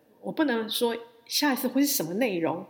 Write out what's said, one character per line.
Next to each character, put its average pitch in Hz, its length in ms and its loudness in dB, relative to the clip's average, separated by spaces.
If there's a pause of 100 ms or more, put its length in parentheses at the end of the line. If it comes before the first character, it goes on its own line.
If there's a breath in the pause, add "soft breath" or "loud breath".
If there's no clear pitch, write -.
(200)
我 202 100 -8
不 311 140 0
能 226 240 0
说 233 280 0 (280)
下 285 300 2
一 - 20 -2
次 254 100 -2
会 262 140 2
是 285 80 4
什 - 160 0
么 156 100 -6
内 208 240 0
容， 165 320 -2